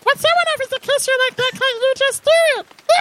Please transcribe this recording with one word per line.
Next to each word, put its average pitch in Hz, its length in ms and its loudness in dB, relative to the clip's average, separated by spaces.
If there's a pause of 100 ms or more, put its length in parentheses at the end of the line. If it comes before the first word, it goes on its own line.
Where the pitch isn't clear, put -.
When 554 140 0
someone 679 360 2
offers 539 160 -6
to 523 100 -6
kiss - 280 -2
you 523 100 0 (100)
like 494 100 -6
that, 508 140 -2
Clegg, 508 300 -4
you 523 160 0
just 539 260 -2
do 587 80 2 (260)
it! - 80 -10 (360)